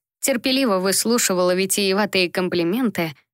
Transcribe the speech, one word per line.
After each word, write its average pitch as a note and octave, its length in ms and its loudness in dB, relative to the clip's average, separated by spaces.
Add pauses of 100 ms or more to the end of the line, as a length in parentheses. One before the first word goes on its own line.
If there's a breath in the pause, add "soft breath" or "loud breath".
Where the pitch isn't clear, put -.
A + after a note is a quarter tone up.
(200)
терпеливо C4 580 0
выслушивала F#3 800 0
витиеватые F#3+ 720 0
комплименты F3+ 840 -2 (180 soft breath)